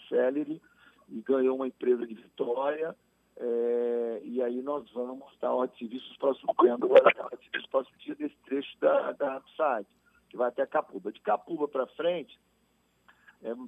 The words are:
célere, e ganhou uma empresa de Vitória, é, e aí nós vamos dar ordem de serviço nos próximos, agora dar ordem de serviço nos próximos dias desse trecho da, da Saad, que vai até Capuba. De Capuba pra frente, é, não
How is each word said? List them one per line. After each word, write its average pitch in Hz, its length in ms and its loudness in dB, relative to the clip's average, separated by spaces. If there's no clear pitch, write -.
célere, 143 540 0
e 113 120 -12
ganhou 131 360 2
uma 131 100 -4
empresa 123 400 0
de 113 60 -14
Vitória, 143 840 -4
é, 120 880 -2
e 123 180 -4
aí 123 200 -2
nós 139 300 -6
vamos 123 360 -10
dar 123 100 0
ordem 127 220 0
de - 60 -20
serviço 120 280 -10
nos - 100 -20
próximos, - 400 0
agora - 560 8
dar - 120 -10
ordem - 140 -12
de - 40 -20
serviço - 200 -8
nos - 40 -18
próximos - 340 -4
dias 147 160 -10
desse - 180 -8
trecho - 340 -6
da, 147 320 2
da 135 300 -6
Saad, 131 280 0
que - 80 -12
vai 123 100 0
até 131 180 -2
Capuba. 143 460 -4
De - 80 -20
Capuba 170 480 -2
pra 131 200 -4
frente, 165 520 -6
é, 113 100 -6
não 123 140 -12